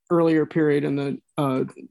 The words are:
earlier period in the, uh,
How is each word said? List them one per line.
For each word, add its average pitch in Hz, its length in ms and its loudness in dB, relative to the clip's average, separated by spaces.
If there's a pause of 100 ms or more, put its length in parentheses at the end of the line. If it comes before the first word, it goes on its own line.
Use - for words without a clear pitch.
(100)
earlier 165 360 2
period 147 380 0
in 143 120 -2
the, 139 220 -4 (200)
uh, 135 260 0 (260)